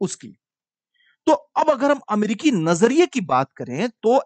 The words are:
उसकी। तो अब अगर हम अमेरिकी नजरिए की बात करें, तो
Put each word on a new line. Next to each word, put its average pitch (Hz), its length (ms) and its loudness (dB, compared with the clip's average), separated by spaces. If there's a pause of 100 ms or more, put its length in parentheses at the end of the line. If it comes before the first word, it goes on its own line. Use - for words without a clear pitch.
उसकी। - 340 -8 (920)
तो 320 40 6
अब 311 380 -2
अगर 277 220 2
हम 285 80 0 (100)
अमेरिकी 214 420 0
नजरिए 202 540 2
की 262 160 -4
बात 135 300 -2
करें, 139 380 -8
तो 233 360 0